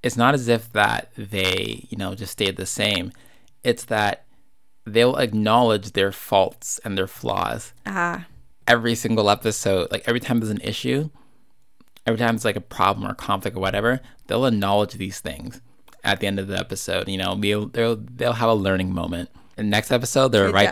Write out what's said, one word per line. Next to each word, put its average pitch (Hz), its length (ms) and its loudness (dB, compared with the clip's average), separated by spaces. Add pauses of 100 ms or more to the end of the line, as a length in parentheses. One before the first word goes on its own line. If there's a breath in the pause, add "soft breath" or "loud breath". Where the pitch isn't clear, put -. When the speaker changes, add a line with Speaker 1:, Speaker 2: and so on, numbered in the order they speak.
Speaker 1:
it's 120 140 -2
not 123 180 4
as 131 140 -2
if 113 240 0
that 107 440 0
they, 95 720 -4
you 107 80 -10
know, 98 160 -6
just 104 180 -12
stayed 95 240 -2
the 92 100 -8
same. 101 460 -2 (520 soft breath)
It's 117 220 0
that 107 380 -2 (600)
they'll 117 320 2
acknowledge 107 760 2
their 98 200 0
faults - 720 0
and 98 120 -4
their 95 120 -2
flaws - 640 -4 (120)
Speaker 2:
Ah. 175 420 -6 (420)
Speaker 1:
every 117 260 4
single 110 340 0
episode. 101 600 0
Like, 98 160 -4
every 120 140 0
time 120 180 0
there's 110 120 -2
an 104 100 -4
issue, 127 500 -4 (960 soft breath)
every 113 120 0
time 117 180 2
it's, 110 80 -8
like, 104 120 0
a 101 40 -6
problem 101 500 0
or 101 40 -6
conflict 101 420 -4
or 92 40 -6
whatever, 101 400 0 (280 soft breath)
they'll 123 180 0
acknowledge 101 480 2
these 95 240 -8
things 80 420 -10 (440)
at 101 160 0
the 101 80 -2
end 98 100 -2
of 95 80 -4
the 98 120 -6
episode. 92 500 -4
You 95 100 -4
know, 95 160 -2
they'll, 104 320 0
they'll, 117 300 -2
they'll 120 380 -4
have 117 160 0
a 113 40 6
learning 95 400 0
moment. 85 340 -4 (300 soft breath)
And 107 120 -2
next 104 200 2
episode, 131 420 2
they're 98 160 6
Speaker 2:
It 87 40 2
Speaker 1:
right 98 200 6